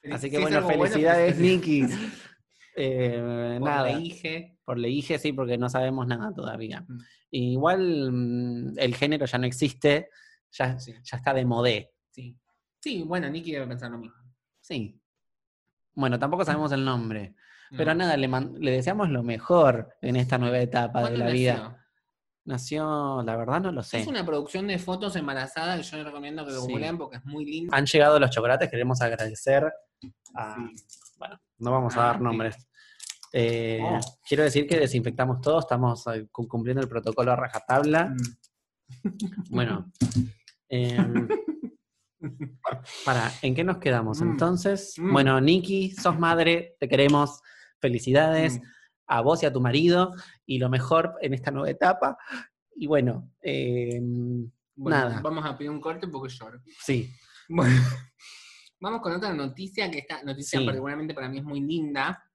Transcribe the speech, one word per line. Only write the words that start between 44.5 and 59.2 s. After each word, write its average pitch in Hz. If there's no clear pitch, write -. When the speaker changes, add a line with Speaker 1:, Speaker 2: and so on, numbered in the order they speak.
Speaker 2:
Mm. 180
Speaker 1:
Bueno, 135
Nicki, 185
sos 165
madre, 170
te 135
queremos, 143
felicidades. 139
Speaker 2:
Mm. -
Speaker 1:
A 120
vos 156
y 156
a 139
tu 127
marido, 175
y 131
lo 123
mejor 160
en 135
esta 131
nueva 139
etapa. 196
Y 226
bueno, 123
em, 120
Speaker 2:
Bueno, 143
Speaker 1:
nada. 117
Speaker 2:
vamos 156
a 131
pedir 147
un 151
corte 165
porque 131
lloro. 113
Speaker 1:
Sí. 123
Speaker 2:
Bueno, 139
<laughs> -
vamos 226
con 170
otra 185